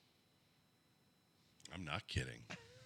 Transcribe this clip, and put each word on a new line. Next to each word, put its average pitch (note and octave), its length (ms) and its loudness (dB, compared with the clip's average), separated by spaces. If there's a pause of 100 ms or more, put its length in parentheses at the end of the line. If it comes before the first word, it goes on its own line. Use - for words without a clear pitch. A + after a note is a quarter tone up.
(1700)
I'm F2+ 100 -2
not D2+ 220 4
kidding. B1 340 2 (460)